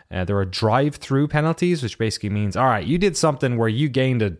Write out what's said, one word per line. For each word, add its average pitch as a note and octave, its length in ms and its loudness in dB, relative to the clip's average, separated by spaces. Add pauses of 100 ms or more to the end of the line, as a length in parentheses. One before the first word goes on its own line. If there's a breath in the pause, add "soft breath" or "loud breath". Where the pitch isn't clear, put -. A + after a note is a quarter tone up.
(100)
Uh, F2+ 140 -4
there G2+ 140 0
are F#2+ 80 0
drive-through C3+ 840 0
penalties, D#3+ 540 0
which A2+ 160 -6
basically G#2+ 320 -2
means, G#2 260 -2
all B2 80 2
right, A#2 220 2
you D3 100 2
did F3+ 220 0
something C3+ 400 0
where A2+ 100 2
you A2+ 180 0
gained C3 360 0
a G2 180 0